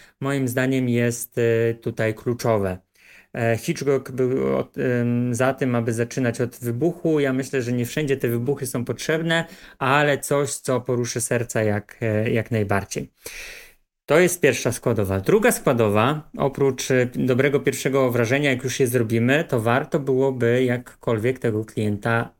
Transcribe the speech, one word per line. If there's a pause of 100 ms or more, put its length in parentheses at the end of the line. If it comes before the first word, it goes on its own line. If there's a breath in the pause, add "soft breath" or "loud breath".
(200 loud breath)
moim
zdaniem
jest,
e,
tutaj
kluczowe. (460 loud breath)
E,
Hitchcock
był
od,
em,
za
tym,
aby
zaczynać
od
wybuchu.
Ja
myślę,
że
nie
wszędzie
te
wybuchy
są
potrzebne, (340 loud breath)
ale
coś,
co
poruszy
serca
jak,
e,
jak
najbardziej. (960 loud breath)
To
jest
pierwsza
składowa.
Druga
składowa,
oprócz,
e,
dobrego
pierwszego
wrażenia,
jak
już
je
zrobimy,
to
warto
byłoby
jakkolwiek
tego
klienta